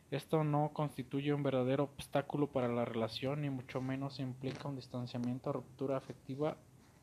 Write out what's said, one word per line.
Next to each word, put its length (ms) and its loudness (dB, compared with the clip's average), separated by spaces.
Esto 360 2
no 280 4
constituye 600 0
un 100 2
verdadero 400 4
obstáculo 640 0
para 220 2
la 160 2
relación, 560 0
ni 80 0
mucho 320 -4
menos 380 -4
implica 500 -4
un 80 -4
distanciamiento 720 -4
o 40 0
ruptura 440 -2
afectiva, 600 -4